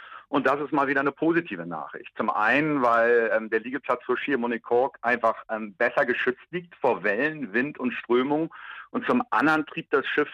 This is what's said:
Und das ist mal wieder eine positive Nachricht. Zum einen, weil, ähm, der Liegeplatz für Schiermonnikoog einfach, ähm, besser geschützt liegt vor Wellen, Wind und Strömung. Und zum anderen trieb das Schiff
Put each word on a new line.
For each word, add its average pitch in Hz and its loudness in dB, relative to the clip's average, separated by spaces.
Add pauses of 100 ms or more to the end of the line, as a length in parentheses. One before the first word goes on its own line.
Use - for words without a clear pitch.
(280)
Und 139 0
das 143 2
ist 147 -6
mal 139 2
wieder 139 0
eine 139 2
positive 160 0
Nachricht. 76 -10
Zum 110 -2
einen, 139 2
weil, 117 4
ähm, 110 -2
der 113 2
Liegeplatz 127 -6
für 123 -2
Schiermonnikoog 120 -2
einfach, 117 0 (160)
ähm, 107 -8
besser 120 2
geschützt 127 -2
liegt 175 -10
vor 120 0
Wellen, 123 -2
Wind 139 -2
und 123 -4
Strömung. 147 0 (380)
Und 120 -6
zum 127 2
anderen 147 2
trieb - -12
das 135 2
Schiff 147 0